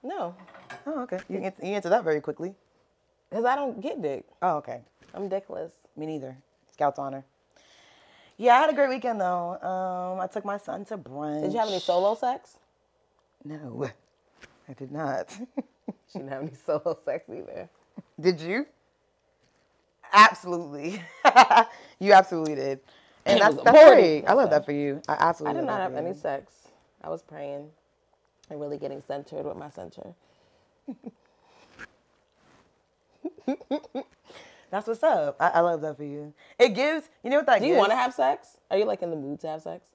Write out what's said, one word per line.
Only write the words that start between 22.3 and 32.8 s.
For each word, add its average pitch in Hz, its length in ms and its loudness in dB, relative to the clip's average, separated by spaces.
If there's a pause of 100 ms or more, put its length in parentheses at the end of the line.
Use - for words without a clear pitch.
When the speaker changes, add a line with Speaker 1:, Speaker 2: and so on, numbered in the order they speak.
Speaker 2:
did. 135 260 -6 (460)
And 202 100 4
Speaker 1:
It 214 40 4
Speaker 2:
that's, 208 160 4
Speaker 1:
was - 40 -6
a - 60 -10
Speaker 2:
that's 254 120 10
Speaker 1:
party. 311 220 12
Speaker 2:
great. 156 260 2
I - 60 2
love 247 140 4
Speaker 1:
Okay. 160 100 2
Speaker 2:
that 147 80 0
for 147 80 -6
you. 143 340 -4
I 147 140 -4
absolutely 165 380 -2
Speaker 1:
I - 20 -6
did 311 60 -6
Speaker 2:
love 226 80 -4
Speaker 1:
not - 20 -4
Speaker 2:
that 190 60 -4
Speaker 1:
have 185 100 -6
Speaker 2:
for 135 60 -8
Speaker 1:
any 160 100 -6
Speaker 2:
you. 190 60 -8
Speaker 1:
sex. 143 380 -8 (520)
I 156 60 -12
was 165 120 -8
praying 143 480 -16 (760)
and 151 100 -16
really 147 200 -10
getting 143 240 -12
centered 143 420 -12
with 147 140 -10
my 147 100 -16
center. - 460 -18 (760)
<laughs> 254 60 -12 (3750)